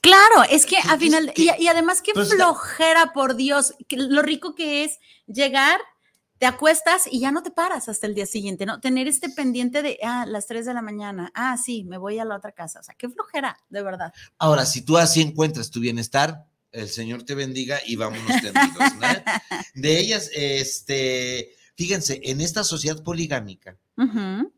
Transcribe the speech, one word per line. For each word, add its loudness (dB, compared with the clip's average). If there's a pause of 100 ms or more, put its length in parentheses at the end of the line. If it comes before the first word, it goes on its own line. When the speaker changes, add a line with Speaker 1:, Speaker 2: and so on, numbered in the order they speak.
Speaker 1:
Claro, 10
es 4
que 0
Speaker 2:
¿Qué, 2
Speaker 1:
a 6
Speaker 2:
qué, 0
Speaker 1:
final, 4
Speaker 2:
qué? 4
Speaker 1:
y, 0
y 4
además 2
qué -2
Speaker 2:
Pero 0
está 2
Speaker 1:
flojera, 4
por 0
Dios, 0 (140)
que -6
lo 2
rico -2
que -2
es -8 (280)
llegar, 2 (580)
te 2
acuestas 2
y -2
ya 0
no -2
te -10
paras -4
hasta -6
el -4
día -4
siguiente, -6
¿no? -8
Tener 0
este -2
pendiente -2
de, -4
ah, -4
las -8
tres -8
de -8
la -6
mañana, -10
ah, -4
sí, -8
me -14
voy -8
a -6
la -8
otra -14
casa, -16
o -20
sea, -20
qué -12
flojera, -8 (120)
de -8
verdad. -8 (260)
Speaker 2:
Ahora, 4
si -6
tú 2
así 4
encuentras -2
tu -6
bienestar, -2 (240)
el -10
Señor -10
te -10
bendiga -6
y -6
vámonos -2
tendidos, 2
¿no? -12
Speaker 1:
<laughs> -4
Speaker 2:
De 2
ellas, -2
este, -4 (220)
fíjense, -4
en -4
esta -4
sociedad -4
poligámica, -8 (200)
Speaker 1:
Ujú. -2